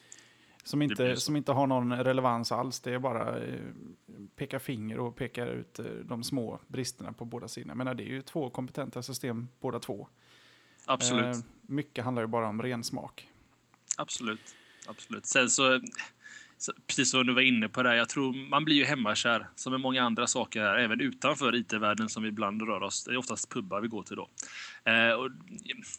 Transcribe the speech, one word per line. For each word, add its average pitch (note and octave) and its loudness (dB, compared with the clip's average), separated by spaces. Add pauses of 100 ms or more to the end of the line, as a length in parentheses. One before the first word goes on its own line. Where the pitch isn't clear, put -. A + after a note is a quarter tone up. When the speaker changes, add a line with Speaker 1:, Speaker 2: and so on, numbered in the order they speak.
(640)
Speaker 1:
som - 0
Speaker 2:
Det D3 6
Speaker 1:
inte, B2 2
Speaker 2:
blir B2+ 4
så. A#2+ -2
Speaker 1:
som D3+ 0
inte C#3+ 2
har C3+ 6
någon B2 2
relevans B2+ 4
alls. B2 -2
Det B2 -4
är B2+ 0
bara, A#2 0
eh, B2 -6 (760)
peka C3+ -6
finger A2+ -6
och A#2+ -4
peka A#2+ -4
ut, A#2+ -6
eh, A#2 -8
de A2+ -8
små A#2+ -4
bristerna B2 -8
på A#2+ -12
båda A#2 -10
sidorna. - -12
Jag A#2 -6
menar, C3 -2
det A#2+ -6
är G#2 -8
ju C3 -6
två C3+ -4
kompetenta B2+ -6
system A#2+ -6 (120)
båda B2+ -2
två. G2+ -8 (800)
Speaker 2:
Absolut. B2 2
Speaker 1:
Eh, A#2+ -2 (180)
mycket C#3 -4
handlar B2 0
ju A2+ 0
bara A2+ 0
om A2 -2
ren A#2+ -2
smak. - -8 (680)
Speaker 2:
Absolut. A#2 -6 (300)
Absolut. - -10
Sen B2+ 4
så C3 6 (800)
så, - -6 (140)
precis - 4
som B2+ 4
du B2+ 4
var B2+ 6
inne A#2+ 6
på B2+ 0
där, B2 6
jag A#2 4
tror C3+ -2
man D3 4
blir D#3 4
ju C#3 6
hemmakär, A2+ 2
som - -6
med C3 0
många C3 2
andra A#2+ 2
saker A2+ 0
här, G#2 4
även A#2+ 2
utanför C#3 2
I A#2 2
T-världen G#2+ 0
som A2 -6
vi A2 -2
ibland G#2+ -2
rör G#2+ -2
oss. F#2+ -4
Det A#2 -4
är B2 0
oftast B2 -4
pubbar G2+ -4
vi A2+ -2
går G#2+ -6
till G2+ -10
då. F#2+ -10 (560)
Eh, A2+ 6
och B2+ 0 (680)